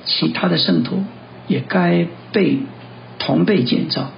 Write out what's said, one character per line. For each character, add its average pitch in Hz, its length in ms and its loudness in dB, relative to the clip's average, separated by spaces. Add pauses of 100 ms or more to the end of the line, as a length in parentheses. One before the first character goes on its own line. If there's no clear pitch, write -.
其 - 240 0
他 - 180 -2
的 170 100 2
圣 87 280 2
徒 190 180 -2 (460)
也 131 100 2
该 175 480 2 (260)
被 147 260 4 (600)
同 156 260 2
被 170 200 4
建 160 240 0
造。 135 300 -4